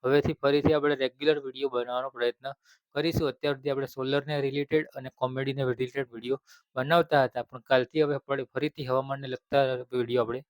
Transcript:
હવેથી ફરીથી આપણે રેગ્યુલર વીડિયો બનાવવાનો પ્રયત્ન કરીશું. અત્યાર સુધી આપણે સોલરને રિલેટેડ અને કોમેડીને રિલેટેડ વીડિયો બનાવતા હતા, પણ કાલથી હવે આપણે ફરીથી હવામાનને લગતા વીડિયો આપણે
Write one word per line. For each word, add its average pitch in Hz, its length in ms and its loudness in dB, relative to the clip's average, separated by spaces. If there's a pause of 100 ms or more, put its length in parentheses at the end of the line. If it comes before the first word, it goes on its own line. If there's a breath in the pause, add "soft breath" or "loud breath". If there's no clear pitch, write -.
હવેથી 143 300 4
ફરીથી 147 400 4
આપણે 147 220 2
રેગ્યુલર 143 440 0
વીડિયો 135 300 -6
બનાવવાનો 123 400 -4
પ્રયત્ન 120 380 -4 (480 soft breath)
કરીશું. 160 320 0
અત્યાર 143 280 -2
સુધી 135 140 -6
આપણે 139 160 -2
સોલરને 139 560 -2
રિલેટેડ 143 440 0 (100)
અને 131 200 -10
કોમેડીને 135 480 -2
રિલેટેડ 127 480 -2
વીડિયો 120 300 -4 (340 soft breath)
બનાવતા 147 480 2
હતા, 123 200 -4
પણ 127 160 -14
કાલથી 131 420 2
હવે 143 140 0
આપણે 139 280 -4
ફરીથી 143 420 -6
હવામાનને 135 420 -2
લગતા 135 360 0 (280)
વીડિયો 120 320 2
આપણે 120 260 -4